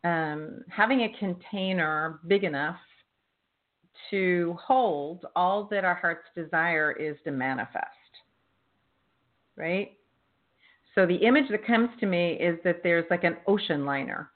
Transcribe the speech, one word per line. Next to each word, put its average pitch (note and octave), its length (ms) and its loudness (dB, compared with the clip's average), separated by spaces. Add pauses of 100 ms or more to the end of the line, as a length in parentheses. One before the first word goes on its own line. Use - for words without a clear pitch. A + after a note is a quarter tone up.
um, D#3 640 -4
having A#3 340 2
a A3 180 -4
container F3 1040 -2
big G3 160 4
enough D3+ 320 -2 (1400)
to F3 500 2
hold F3+ 640 0 (100)
all G3 340 0
that G3 140 -2
our F3+ 100 2
heart's E3+ 400 -4
desire E3 560 0
is D3+ 320 -6
to D#3 80 -6
manifest, C3 560 -4 (1700)
right? F3 360 -4 (1040)
So F#3 100 6
the F3 80 4
image C4 380 4
that G#3 120 -4
comes A#3 240 4 (120)
to G#3+ 60 0
me F3 260 2
is E3+ 320 0
that F3 180 0
there's, E3+ 280 2
like, F3 120 0
an E3+ 140 0 (100)
ocean F3 380 0
liner C#3 520 -6